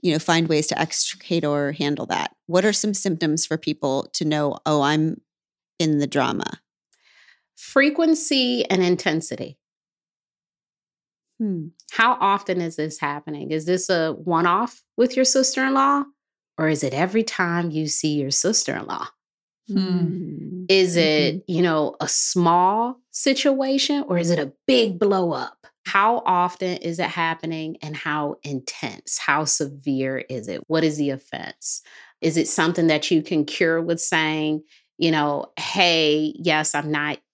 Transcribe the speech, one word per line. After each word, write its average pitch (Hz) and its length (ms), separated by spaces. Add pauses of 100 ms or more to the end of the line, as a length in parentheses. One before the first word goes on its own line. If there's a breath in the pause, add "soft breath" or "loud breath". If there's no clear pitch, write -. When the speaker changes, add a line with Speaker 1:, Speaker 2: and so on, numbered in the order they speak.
Speaker 1:
you 180 120
know, 156 60
find 165 280
ways 156 200
to - 120
extricate - 640
or 147 280
handle 147 360
that. - 280 (100)
What 180 200
are 208 80
some 208 200
symptoms 165 540
for 160 100
people 147 560
to - 120
know, 151 400
"Oh, 151 160
I'm 156 400 (580)
in 156 200
the 143 80
drama"? 127 540 (960 soft breath)
Speaker 2:
Frequency 277 1120
and 185 140
intensity. 175 760 (1800)
Speaker 1:
Hmm. 185 280 (240)
Speaker 2:
How 240 280
often 190 420
is 165 140
this 156 240
happening? 147 520
Is 156 140
this 180 240
a 160 240
one-off 175 720 (120)
with 247 200
your 262 100
sister-in-law? 269 800 (540)
Or 156 100
is 151 140
it 127 100
every 185 300
time 175 460
you 156 180
see 151 320
your 139 120
sister-in-law? - 760 (600)
Speaker 3:
Hmm. 202 100
Speaker 1:
Mm. 180 920
Speaker 2:
Is 185 260
it, 156 400 (120)
Speaker 1:
Mm-hmm. 190 40
Speaker 2:
you 165 100
know, 160 380
a 151 80
small 185 920 (120)
situation 269 960
or 180 100
is 170 140
it 165 80
a 143 120 (140)
big 233 340
blow 190 340
up? - 240 (320)
How 214 380
often 180 520
is 165 220
it 175 100
happening 165 720
and 156 140
how 151 480
intense? - 760
How 151 260
severe 139 720
is 120 320
it? - 180
What 160 160
is 151 140
the 143 140
offense? - 680 (380 loud breath)
Is 160 160
it 165 140
something 165 380
that 151 220
you 160 120
can 156 240
cure 165 360
with 165 200
saying, 156 640 (340 soft breath)
you 165 140
know, 147 460
"Hey, 156 800
yes, 156 380
I'm 151 160
not 147 280 (140)